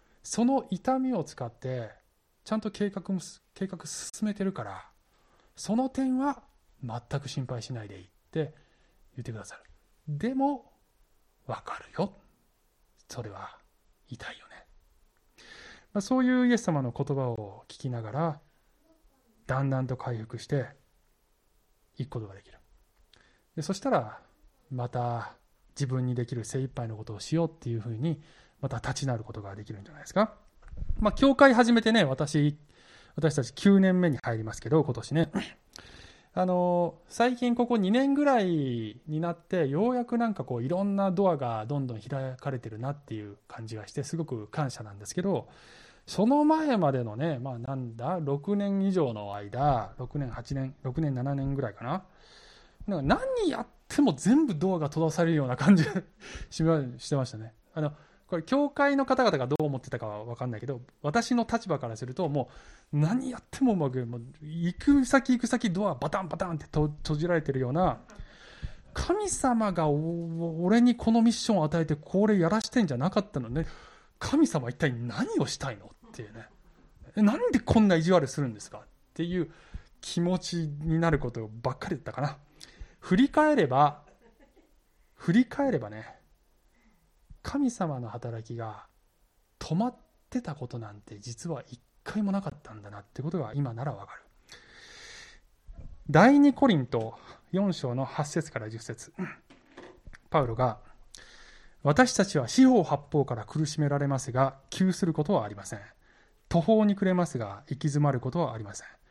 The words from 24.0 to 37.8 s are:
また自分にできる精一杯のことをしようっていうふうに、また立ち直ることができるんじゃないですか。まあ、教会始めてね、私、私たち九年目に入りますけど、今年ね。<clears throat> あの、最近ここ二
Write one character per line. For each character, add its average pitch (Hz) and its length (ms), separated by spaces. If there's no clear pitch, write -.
ま 123 180
た 120 460
自 139 120
分 127 180
に 123 100
で 120 120
き - 80
る 113 100
精 131 180
一 135 60
杯 120 200
の 113 80
こ 107 80
と 107 100
を 98 60
し - 160
よ 165 80
う 160 40
っ - 20
て 131 200
い 117 60
う 113 40
ふ 113 100
う 110 60
に、 147 240
ま 135 80
た 120 80
立 127 260
ち 139 40
直 123 120
る 107 60
こ - 80
と 107 100
が 98 120
で 104 100
き - 80
る 101 80
ん 101 40
じ - 60
ゃ - 20
な - 80
い - 20
で - 60
す - 60
か。 214 200
ま 208 100
あ、 - 20
教 269 220
会 269 200
始 240 180
め 233 100
て 220 100
ね、 220 120
私、 147 540
私 151 200
た 131 100
ち - 100
九 196 260
年 185 200
目 175 100
に 127 120
入 113 160
り 110 60
ま 110 80
す - 80
け - 80
ど、 147 160
今 127 100
年 - 200
ね。 156 180
<clears throat> - 1040
あ 185 100
の、 175 540
最 247 260
近 240 200
こ 240 120
こ 240 120
二 190 120